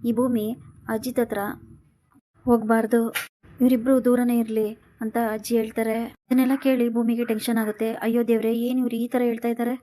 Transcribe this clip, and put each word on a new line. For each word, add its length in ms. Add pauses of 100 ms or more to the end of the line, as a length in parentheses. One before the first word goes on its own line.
ಈ 80
ಭೂಮಿ 440 (320)
ಅಜಿತ್ 300
ಹತ್ರ 180 (1080)
ಹೋಗ್ಬಾರ್ದು, 540 (640)
ಇವರಿಬ್ರು 440
ದೂರನೇ 340
ಇರ್ಲಿ" 280 (340)
ಅಂತ 160 (140)
ಅಜ್ಜಿ 260
ಹೇಳ್ತಾರೆ. 460
ಇದನ್ನೆಲ್ಲ 480 (120)
ಕೇಳಿ 260
ಭೂಮಿಗೆ 360
ಟೆನ್ಷನ್ 320
ಆಗುತ್ತೆ. 360
"ಅಯ್ಯೋ 340
ದೇವ್ರೆ, 300
ಏನ್ 220
ಇವ್ರು 160
ಈ 120
ತರ 140
ಹೇಳ್ತಾ 260
ಇದ್ದಾರೆ? 360